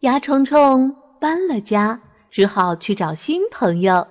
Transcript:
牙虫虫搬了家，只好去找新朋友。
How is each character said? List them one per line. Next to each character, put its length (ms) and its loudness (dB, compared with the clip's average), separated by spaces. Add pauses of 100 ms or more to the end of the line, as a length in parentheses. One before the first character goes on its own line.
牙 180 2
虫 240 0
虫 540 4 (240)
搬 260 -2
了 140 -2
家， 400 -2 (300)
只 160 2
好 280 -2
去 200 -4
找 200 -4
新 360 -4
朋 320 -2
友。 280 2